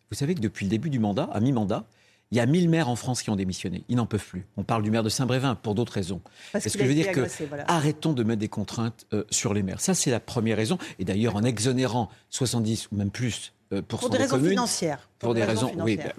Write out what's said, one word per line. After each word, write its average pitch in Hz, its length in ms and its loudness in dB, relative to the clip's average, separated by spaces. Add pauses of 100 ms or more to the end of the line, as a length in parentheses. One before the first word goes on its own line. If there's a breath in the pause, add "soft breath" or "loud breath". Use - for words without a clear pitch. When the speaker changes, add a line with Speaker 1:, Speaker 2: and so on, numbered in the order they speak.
(120)
Speaker 1:
Vous 110 40 -8
savez 156 200 -2
que 151 40 -4
depuis 104 260 -2
le 95 40 0
début 117 220 0
du 131 80 0
mandat, 107 240 0 (100)
à 104 60 -2
mi-mandat, 117 460 2 (480 soft breath)
il 113 40 2
y - 20 6
a 117 60 4
mille 170 240 4
maires 160 180 4
en 120 80 0
France 120 280 -4
qui - 60 -4
ont 107 60 2
démissionné. 92 540 -4
Ils 120 80 2
n'en 117 80 2
peuvent 101 200 -2
plus. 92 200 -10 (100)
On 101 80 -4
parle 113 200 0
du 107 60 0
maire 110 140 2
de 107 60 0
Saint-Brévin 127 460 0
pour - 200 -4
d'autres 120 160 0
raisons. 92 300 -4 (320 loud breath)
Speaker 2:
Parce - 120 -4
Speaker 1:
Est-ce - 120 -2
Speaker 2:
qu'il - 20 0
Speaker 1:
que 131 80 4
je 131 40 2
Speaker 2:
a - 20 4
Speaker 1:
veux 147 40 4
Speaker 2:
été 160 60 4
Speaker 1:
dire 196 100 2
que 135 60 2
Speaker 2:
agressé, 139 260 -2
voilà. 143 240 -8
Speaker 1:
arrêtons 156 440 2
de 120 100 2
mettre 110 160 0
des 107 80 -2
contraintes, 113 640 -4
euh, 104 200 -2
sur - 220 0
les 104 100 2
maires. 92 180 -4
Ça, 190 120 2
c'est 156 180 2
la 110 100 2
première 113 340 0
raison. 113 220 0 (200 loud breath)
Et 95 60 -6
d'ailleurs, 101 320 2
en 104 80 2
exonérant 120 640 2 (220 loud breath)
soixante-dix 113 600 0
ou 104 60 -4
même 101 160 0
plus, - 400 -4 (220)
euh, 98 80 -2
pour 160 180 -6
Speaker 2:
Pour - 40 -4
Speaker 1:
cent 254 100 -2
Speaker 2:
des 262 60 4
Speaker 1:
des 262 40 4
Speaker 2:
raisons 269 140 2
Speaker 1:
communes, 165 140 4
Speaker 2:
financières. 190 580 -2 (100)
Speaker 1:
pour - 140 0
des 113 100 2
Speaker 2:
raisons 113 240 2
Speaker 1:
raisons, - 160 -4
oui, 113 140 2
Speaker 2:
financières. - 220 -8